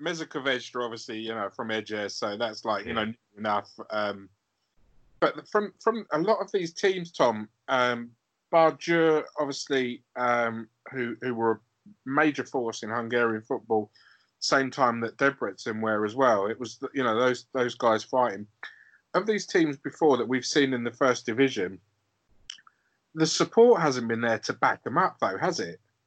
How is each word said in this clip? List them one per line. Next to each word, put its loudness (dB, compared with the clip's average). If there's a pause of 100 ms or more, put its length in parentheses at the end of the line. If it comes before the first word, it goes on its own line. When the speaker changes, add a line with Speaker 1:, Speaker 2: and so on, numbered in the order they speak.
Speaker 1:
Mezekvest -6
are -4
obviously, -8
you -6
know, -6
from -8
Eger, -4
so -6
that's, -6
like, -2
you -6
Speaker 2:
Yeah. 0
Speaker 1:
know, -6 (220)
enough. -2 (200)
Um, -4 (920)
but -2
from, -2
from -2
a 0
lot 2
of -8
these -2
teams, -2
Tom, 0 (200)
um, 0 (400)
bar 6
Győr, 2 (140)
obviously, -2 (140)
um, 0 (220)
who, -6
who -4
were 2
a -8 (440)
major 0
force -4
in -8
Hungarian 0
football, -2 (520)
same 0
time 0
that -6
Debrecen -2
were 0
as -4
well. 4
It -6
was, -10 (120)
you -2
know, 0
those, 0
those -2
guys 2
fighting. -2 (640)
Of 0
these -2
teams 2
before 2
that 0
we've -2
seen 2
in -2
the -4
first 0
division, 0 (1400)
the 2
support 6
hasn't 0
been -2
there 2
to -4
back 0
them -4
up, 0
though, -2
has -2
it? -8 (280)